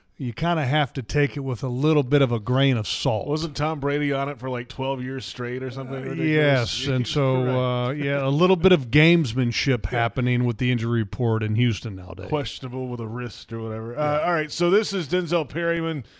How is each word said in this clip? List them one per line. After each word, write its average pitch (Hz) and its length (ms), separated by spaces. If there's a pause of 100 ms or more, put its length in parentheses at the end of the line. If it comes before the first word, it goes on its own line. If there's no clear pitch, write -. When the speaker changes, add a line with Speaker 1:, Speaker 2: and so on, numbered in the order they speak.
(160)
Speaker 1:
you 123 180
kinda 165 320
have 143 260
to 131 100
take 143 340
it 143 40
with 131 220
a 135 60
little 143 340
bit 135 180
of 127 100
a 117 80
grain 127 380
of 107 100
salt. - 400
Speaker 2:
Wasn't 151 300
Tom 151 240
Brady 143 320
on 139 160
it 143 100
for, 127 120
like, 123 180
twelve 131 340
years 127 220
straight 123 380
or 131 80
something 131 260
Speaker 1:
Uh, 135 140
Speaker 2:
ridiculous? 160 180
Speaker 1:
yes, 143 600
and 127 180
Speaker 2:
<laughs> - 0
Speaker 1:
so, 131 380
Speaker 2:
Right. 127 440
Speaker 1:
uh, - 40
yeah, 143 340
a - 20
little 180 280
bit 175 160
of 135 180
gamesmanship 131 920
Speaker 2:
<laughs> - 60
Yeah. 123 80
Speaker 1:
happening 123 460
with 120 140
the 127 120
injury 117 300
report 110 420
in 107 120
Houston 113 420
nowadays. 95 320
Speaker 2:
Questionable 131 600
with 123 120
a 113 80
wrist 120 440
or 113 80
whatever. 110 340
Speaker 1:
Yeah. 131 60
Speaker 2:
Uh, 151 260
all 175 80
right, 156 180
so 175 160
this 196 240
is 175 160
Denzel 165 400
Perryman, 165 560 (160)